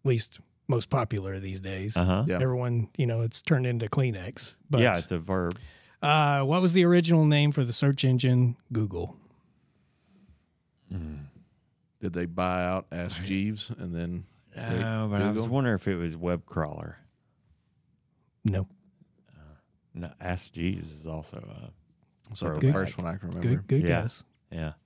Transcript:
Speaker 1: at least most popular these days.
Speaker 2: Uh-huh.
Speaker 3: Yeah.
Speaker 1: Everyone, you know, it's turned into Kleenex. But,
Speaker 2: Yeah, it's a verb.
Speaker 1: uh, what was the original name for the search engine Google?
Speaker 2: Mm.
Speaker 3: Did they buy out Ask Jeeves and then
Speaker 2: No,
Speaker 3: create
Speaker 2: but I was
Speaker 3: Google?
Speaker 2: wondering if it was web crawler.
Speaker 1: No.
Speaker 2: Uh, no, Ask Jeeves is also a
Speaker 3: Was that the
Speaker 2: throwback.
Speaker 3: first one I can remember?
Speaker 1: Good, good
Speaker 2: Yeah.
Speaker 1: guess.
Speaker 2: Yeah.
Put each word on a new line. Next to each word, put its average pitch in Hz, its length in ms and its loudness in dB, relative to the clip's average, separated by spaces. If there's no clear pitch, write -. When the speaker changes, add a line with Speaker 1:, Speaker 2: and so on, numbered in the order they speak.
Speaker 1:
at 139 40 2
least 117 320 0
most 120 220 0
popular 98 480 -2
these 95 220 -8
days. 95 360 -6
Speaker 2:
Uh-huh. 90 300 4
Speaker 3:
Yeah. 92 140 0
Speaker 1:
Everyone, 123 480 0
you 127 80 2
know, 117 140 0
it's 113 200 -2
turned 127 280 2
into 117 180 -2
Kleenex. 117 680 -2
But, 131 120 4
Speaker 2:
Yeah, 107 180 6
it's 85 140 -4
a 87 80 0
verb. 87 360 -2
Speaker 1:
uh, 143 400 4
what 156 180 2
was 180 120 4
the 180 120 6
original 170 400 6
name 147 280 6
for 143 100 0
the 120 100 0
search 139 320 2
engine 127 520 4
Google? 95 440 -4
Speaker 2:
Mm. 76 340 -10
Speaker 3:
Did 92 140 -4
they 87 120 -2
buy 90 380 0
out 92 260 -2
Ask 87 320 -8
Jeeves 101 480 -4
and 90 240 -8
then 87 300 -6
Speaker 2:
No, - 100 -12
Speaker 3:
create - 140 -2
Speaker 2:
but 101 120 0
I 101 80 2
was 110 140 -2
Speaker 3:
Google? 117 100 -2
Speaker 2:
wondering 127 220 2
if - 100 -4
it 95 100 0
was 82 200 -4
web 87 300 -2
crawler. 78 520 -6
Speaker 1:
No. 95 220 0
Speaker 2:
Uh, 76 80 -20
no, 85 160 -10
Ask 90 320 -6
Jeeves 85 380 -4
is 76 160 -16
also 80 320 -10
a - 920 -20
Speaker 3:
Was 107 100 -12
that 78 140 -2
the 78 60 -2
Speaker 2:
throwback. 135 140 4
Speaker 3:
first 95 240 -2
one 90 80 -6
I 90 120 -6
can 87 100 -10
remember? 87 200 -4
Speaker 1:
Good, 117 200 0
good 135 140 2
Speaker 2:
Yeah. 85 200 2
Speaker 1:
guess. - 220 -8
Speaker 2:
Yeah. 80 220 -6